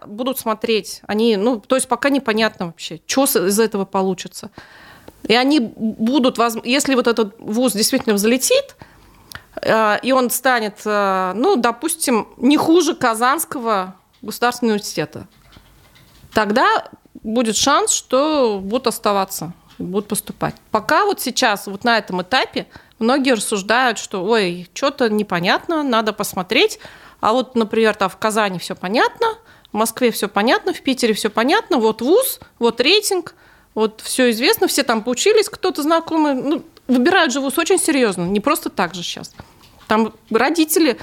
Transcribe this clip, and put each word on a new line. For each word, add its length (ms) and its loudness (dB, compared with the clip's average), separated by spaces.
будут 320 -6
смотреть, 680 -4
они, 300 2
ну, 240 0
то 160 0
есть 100 -2
пока 220 0
непонятно 580 0
вообще, 400 -12
че 200 2
с-, 100 2
из 120 2
этого 240 0
получится. 680 -4
И 60 4
они 260 4
будут, 800 0
воз-, 260 2
если 300 0
вот 140 2
этот 300 0
вуз 360 0
действительно 400 0
взлетит, 600 2
э, 420 4
и 100 0
он 180 2
станет, 560 -2
э, 480 0
ну, 220 2
допустим, 720 -2
не 180 4
хуже 380 4
Казанского 1000 -2
государственного 540 -2
университета, 500 -8
тогда 520 2
будет 340 -2
шанс, 360 2
что 720 0
будут 240 -4
оставаться, 640 -2
будут 300 -6
поступать. 460 -6
Пока 340 2
вот 160 -2
сейчас, 460 -2
вот 180 -10
на 140 2
этом 240 -4
этапе, 440 -4
многие 340 2
рассуждают, 640 0
что, 260 -8
«Ой, 480 0
че-то 380 -2
непонятно, 720 -2
надо 300 0
посмотреть». 640 -2
А 120 2
вот, 220 -2
например, 400 2
там 140 -2
в 80 -16
Казани 420 -2
все 160 -8
понятно, 520 -2
в 40 -6
Москве 340 0
все 180 -4
понятно, 440 0
в 80 -10
Питере 320 0
все 180 -2
понятно, 480 0
вот 220 0
вуз, 400 2
вот 220 0
рейтинг, 540 0
вот 260 -2
все 300 2
известно, 360 2
все 160 0
там 200 0
поучились, 480 2
кто-то 320 -4
знакомый. 520 2
Ну, 280 -2
выбирают 440 4
же 80 -2
вуз 180 -4
очень 200 2
серьезно, 460 0
не 160 0
просто 300 -2
так 240 -4
же 80 -12
щас. 320 -12
Там 240 0
родители 720 2